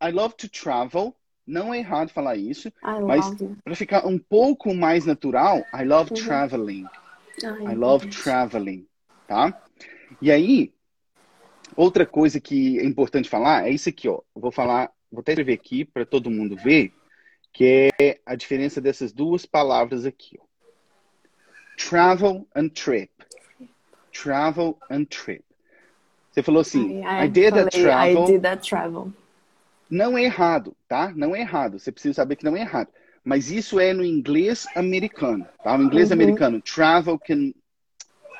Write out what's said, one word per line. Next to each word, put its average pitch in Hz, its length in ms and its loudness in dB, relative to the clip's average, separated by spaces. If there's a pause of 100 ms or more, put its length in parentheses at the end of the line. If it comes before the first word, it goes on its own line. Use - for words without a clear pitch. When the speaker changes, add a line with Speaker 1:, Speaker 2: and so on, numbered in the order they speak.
Speaker 1:
I 170 80 -2
love 214 240 -2
to 208 140 -16
travel." 151 640 -4 (320)
Não 190 260 -6
é 240 60 -6
errado 160 300 -4
falar 139 260 -4
isso, 147 320 -8 (160)
Speaker 2:
I 214 180 -6
Speaker 1:
mas 185 240 2
Speaker 2:
love. 202 380 -10
Speaker 1:
pra 170 120 -10
ficar 202 300 0
um 185 140 0
pouco 226 560 2
mais 165 300 2
natural, 143 580 0 (100)
"I 131 100 -6
love 151 280 2
Speaker 2:
Uhum. 220 120 -6
Speaker 1:
traveling." 120 640 -4 (560)
Speaker 2:
Ai, 214 300 -8
Speaker 1:
I - 20 -4
love 120 320 2
Speaker 2:
entendi. 101 160 -12
Speaker 1:
traveling, 107 640 -2 (400)
tá? 110 340 0 (600)
E 147 100 4
aí, 175 420 4 (1040)
outra 180 300 4
coisa 151 340 2
que 131 400 -2
é - 60 -2
importante 135 440 -2
falar 117 380 2
é 127 40 -2
isso 139 180 -4
aqui, - 180 -6
ó. 92 140 -2 (120)
Eu - 80 -18
vou 120 100 -6
falar, 123 380 -2 (220)
vou 113 80 -16
até 151 140 -4
escrever 143 200 -2
aqui 127 300 -6
pra 120 220 -8
todo 123 260 -4
mundo 107 240 -4
ver, 120 380 0 (580)
que 131 380 4 (100)
é 143 260 2
a 127 100 -10
diferença 139 440 -6
dessas 135 320 -4
duas 160 340 -4
palavras 127 600 0
aqui, - 340 -12
ó. - 60 -20 (1300)
Travel 185 800 2
and 151 140 0
trip. 117 420 -4 (1000)
Travel 156 680 -2 (100)
and 143 140 -2
trip. - 400 -12 (880)
Você - 100 -2
falou 160 200 4
assim, 156 420 -2
Speaker 2:
Ai, 190 160 -4
ai, - 60 2
Speaker 1:
"I 147 40 2
did 185 180 6
a 214 40 4
Speaker 2:
falei, 190 160 4
"I 180 160 2
Speaker 1:
travel." 175 420 6
Speaker 2:
did 185 200 4
a 185 100 0
travel." 185 580 -8 (760)
Speaker 1:
Não 226 280 0
é 240 60 2
errado, 170 500 0 (140)
tá? 156 260 -2
Não 156 220 -4
é 214 60 -6
errado. 139 380 -6
Você - 120 -12
precisa 143 220 -4
saber 135 240 -2
que - 80 -8
não 151 100 0
é 196 60 -4
errado. 139 260 -6 (360)
Mas 135 260 -2
isso 202 300 -2
é 185 120 4
no 185 140 -2
inglês 165 720 0
americano, 175 720 -4 (160)
tá? 117 120 0
No 139 80 4
inglês 151 260 4
Speaker 2:
Uhum. 185 40 2
Speaker 1:
americano, 151 480 4
travel 165 560 2
can, 143 360 -2 (880)